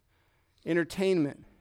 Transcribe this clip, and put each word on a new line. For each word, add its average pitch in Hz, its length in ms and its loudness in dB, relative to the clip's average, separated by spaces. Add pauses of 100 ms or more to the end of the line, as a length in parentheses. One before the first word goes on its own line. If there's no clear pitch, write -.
(640)
entertainment, 165 800 0 (180)